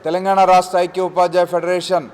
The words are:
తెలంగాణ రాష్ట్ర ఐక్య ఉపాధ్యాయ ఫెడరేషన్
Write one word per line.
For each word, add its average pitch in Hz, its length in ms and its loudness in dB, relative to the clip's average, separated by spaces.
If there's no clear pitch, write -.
తెలంగాణ 190 380 0
రాష్ట్ర 180 340 2
ఐక్య 180 240 -2
ఉపాధ్యాయ 180 440 0
ఫెడరేషన్ 175 680 -4